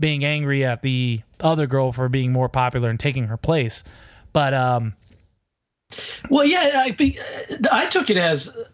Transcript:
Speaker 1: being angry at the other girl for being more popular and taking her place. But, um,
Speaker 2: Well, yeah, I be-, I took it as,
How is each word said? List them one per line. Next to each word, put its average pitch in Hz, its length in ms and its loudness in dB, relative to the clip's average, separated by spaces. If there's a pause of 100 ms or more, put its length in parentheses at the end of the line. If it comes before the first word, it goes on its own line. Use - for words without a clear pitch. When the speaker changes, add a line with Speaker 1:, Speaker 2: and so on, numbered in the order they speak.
Speaker 1:
being 147 240 0
angry 143 400 0
at 123 180 -2
the 127 380 0 (200)
other 156 260 2
girl 131 260 0
for 127 160 -2
being 127 240 0
more 127 160 0
popular 123 400 0
and 113 120 -2
taking 131 260 -2
her 110 100 -6
place. 143 460 -2 (500)
But, 139 220 2
um, 123 400 0 (1400)
Speaker 2:
Well, 285 140 6
yeah, 294 400 4
I 262 80 0
be-, 277 260 0 (520)
I 277 160 4
took 339 240 0
it 202 60 4
as, 165 400 0 (160)